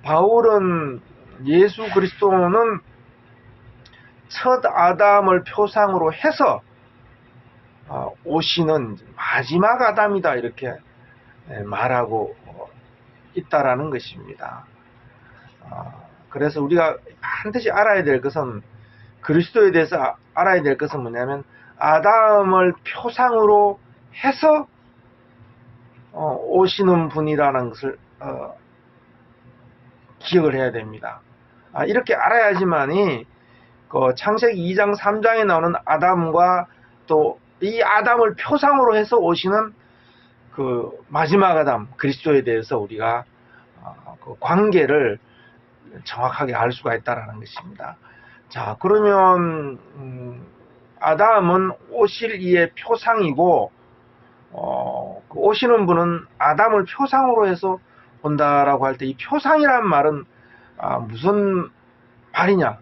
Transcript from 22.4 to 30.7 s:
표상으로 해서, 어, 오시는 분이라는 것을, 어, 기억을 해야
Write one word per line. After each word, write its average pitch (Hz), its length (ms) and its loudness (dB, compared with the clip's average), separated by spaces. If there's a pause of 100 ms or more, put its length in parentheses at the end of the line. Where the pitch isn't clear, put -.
표상으로 214 960 2 (360)
해서, 302 520 2 (1400)
어, 156 300 -6
오시는 180 680 2
분이라는 143 600 0
것을, 135 300 -10 (200)
어, 131 380 -12 (1600)
기억을 160 380 0
해야 127 160 -2